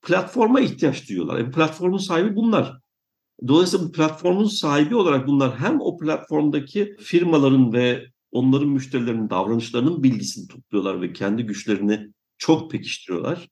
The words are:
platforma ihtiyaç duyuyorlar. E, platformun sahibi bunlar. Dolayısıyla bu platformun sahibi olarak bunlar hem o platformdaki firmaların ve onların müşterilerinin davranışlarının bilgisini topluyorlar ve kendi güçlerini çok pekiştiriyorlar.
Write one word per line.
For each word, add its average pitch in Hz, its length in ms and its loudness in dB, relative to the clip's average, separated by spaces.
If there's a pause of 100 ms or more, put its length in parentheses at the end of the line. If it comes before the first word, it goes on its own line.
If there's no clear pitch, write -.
platforma 220 560 2
ihtiyaç - 480 -2
duyuyorlar. 85 300 -4
E, 117 120 -4
platformun 175 480 0
sahibi 185 380 -2
bunlar. 220 420 0 (680)
Dolayısıyla 180 380 4
bu 156 60 -8
platformun 180 520 0
sahibi 151 520 0
olarak 143 300 2
bunlar 135 340 0
hem 240 200 0
o 170 180 -4
platformdaki 156 1000 -2
firmaların 139 720 4
ve 123 340 0 (260)
onların 131 360 2
müşterilerinin 120 600 -2
davranışlarının 117 720 0
bilgisini 104 460 0
topluyorlar 95 540 -4
ve 87 100 -6
kendi 101 300 -2
güçlerini 104 680 -4 (260)
çok 160 320 0
pekiştiriyorlar. - 800 -8